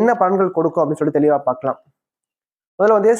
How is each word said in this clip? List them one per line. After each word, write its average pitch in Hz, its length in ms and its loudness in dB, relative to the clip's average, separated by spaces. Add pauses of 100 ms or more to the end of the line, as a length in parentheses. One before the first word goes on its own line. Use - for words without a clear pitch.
என்ன 233 220 2
பலன்கள் 190 340 0
கொடுக்கும் 165 260 -2
அப்படின்னு 151 200 -4
சொல்லிட்டு 147 180 0
தெளிவா 147 180 2 (120)
பார்க்கலாம். 127 280 -6 (1000)
முதல்ல 214 200 2
வந்து 220 220 2